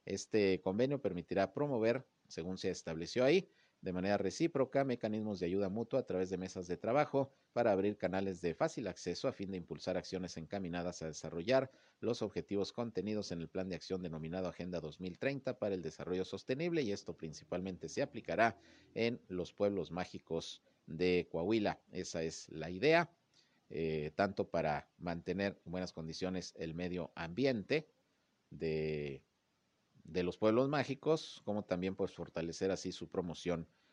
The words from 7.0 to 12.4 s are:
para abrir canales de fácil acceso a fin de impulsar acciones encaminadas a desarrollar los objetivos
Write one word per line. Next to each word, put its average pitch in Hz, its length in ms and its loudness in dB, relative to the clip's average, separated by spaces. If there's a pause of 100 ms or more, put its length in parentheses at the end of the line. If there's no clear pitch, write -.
para 117 200 6
abrir 98 240 4
canales 95 440 0
de 85 140 0
fácil 151 340 0
acceso 87 400 -4
a 123 40 0
fin 95 180 -8
de 98 60 -4
impulsar 87 400 -4
acciones 90 400 -4
encaminadas 87 680 -4
a 82 40 -6
desarrollar 85 640 0 (300)
los 113 220 0
objetivos 101 500 -2